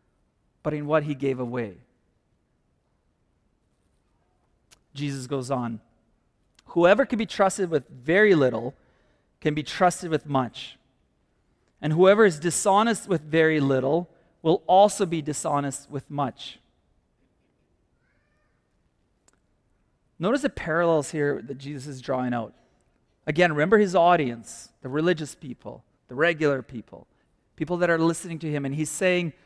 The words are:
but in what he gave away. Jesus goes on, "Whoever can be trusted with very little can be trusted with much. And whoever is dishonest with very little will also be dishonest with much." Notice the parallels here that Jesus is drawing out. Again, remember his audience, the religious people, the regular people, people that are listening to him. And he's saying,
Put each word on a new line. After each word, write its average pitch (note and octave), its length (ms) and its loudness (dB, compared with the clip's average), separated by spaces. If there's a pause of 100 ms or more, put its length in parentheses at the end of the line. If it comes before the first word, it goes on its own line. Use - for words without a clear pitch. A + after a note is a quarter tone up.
(640)
but D3+ 120 -4
in D3 120 -6
what D3 180 0
he D3+ 100 -6
gave C3 260 -4
away. A#2+ 380 -6 (3250)
Jesus C#3 340 -8
goes C3 240 -6
on, A#2+ 300 -4 (840)
"Whoever F#3+ 400 4
can A#3 120 -4
be A3 60 -2
trusted F#3+ 460 -2
with C#3+ 180 -2
very F3 460 4
little B2+ 400 2 (680)
can D3+ 140 -2
be D3+ 80 -4
trusted F3+ 480 0
with D#3 160 -2
much. C3+ 500 -4 (1040)
And D#3 140 -2
whoever G3 320 8
is D#3+ 120 2
dishonest G3 680 0
with E3 140 -2
very D#3 380 2
little C#3 500 0 (320)
will D#3+ 240 2
also G3 400 4
be E3 160 -4
dishonest C#3+ 680 -4
with C#3+ 220 -12
much." C#3+ 500 -6 (3500)
Notice A#3 240 -2
the D4 80 -2
parallels E3 640 -2
here C#3+ 280 -2
that C#3 140 -12
Jesus C#3 320 -12
is C3 160 -12
drawing B2+ 320 -4
out. A2+ 180 -8 (720)
Again, D#3 280 0
remember E3 260 4
his G3 160 2
audience, D#3+ 840 0
the C3+ 80 -14
religious D#3 480 -2
people, - 480 -16 (240)
the B2+ 80 -14
regular D3+ 440 0
people, - 460 -18 (480)
people D#3+ 220 -6
that F3 120 0
are E3+ 80 2
listening E3 440 -2
to D#3+ 100 -6
him. C#3+ 140 -4
And C#3 100 -4
he's D3+ 160 -4
saying, F3+ 420 -2 (120)